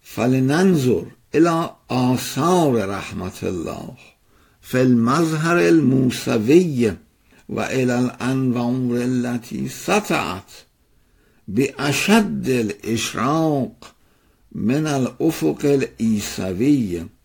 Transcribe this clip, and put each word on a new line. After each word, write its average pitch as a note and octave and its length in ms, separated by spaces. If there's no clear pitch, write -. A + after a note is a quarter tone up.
فلننظر C3 1000
إلى E3 360
آثار B2+ 960
رحمة F#2 540
الله F2+ 520
في B2+ 220
المظهر D#3 760
الموسوي C3 1300
وإلى B2 500
الأنوار B2 1040
التي B2 640
سطعت F3 840
بأشد C#3 1000
الإشراق B2 1500
من C3+ 340
الأفق D3 760
الإيسوي A2 1400